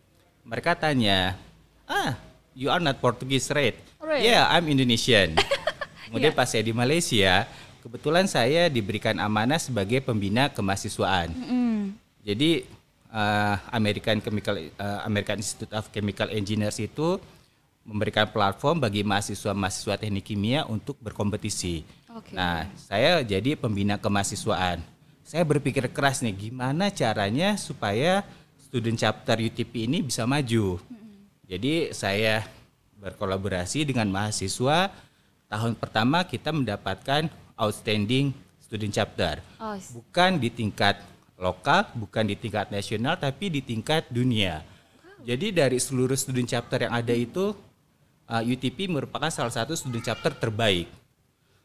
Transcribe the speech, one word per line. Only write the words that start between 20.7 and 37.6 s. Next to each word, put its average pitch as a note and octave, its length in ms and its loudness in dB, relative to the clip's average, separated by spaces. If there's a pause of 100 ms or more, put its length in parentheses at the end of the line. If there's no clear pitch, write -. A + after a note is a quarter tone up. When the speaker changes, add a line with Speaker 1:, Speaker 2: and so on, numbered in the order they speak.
Speaker 1:
berkompetisi. G2+ 800 -4 (280)
Speaker 2:
Oke. A3+ 260 -16
Speaker 1:
Nah, F2 400 0
saya C#3 480 2
jadi G#2+ 320 0
pembina G#2 400 0
kemahasiswaan. F#2+ 880 -2 (400)
Saya D#3+ 240 -2
berpikir C#3 420 0
keras C#3 320 0
nih, G#2+ 300 -4
gimana C#3 400 -2
caranya B2 640 0
supaya C3+ 680 0 (380)
student A2+ 400 -2
chapter A2+ 400 0
U A2+ 100 0
T A#2 140 -4
P A2+ 240 -6
ini E3 160 0
bisa A#2 240 -2
maju. A2+ 500 2
Speaker 2:
Mm-mm. - 720 -20
Speaker 1:
Jadi B2+ 480 -2
saya G#2+ 500 0 (540)
berkolaborasi F#2+ 880 -4
dengan A2+ 240 0
mahasiswa. G#2+ 800 0 (580)
Tahun A2+ 300 -2
pertama B2+ 420 2
kita D3+ 320 -6
mendapatkan C3 720 -2 (320)
outstanding A2 760 0 (300)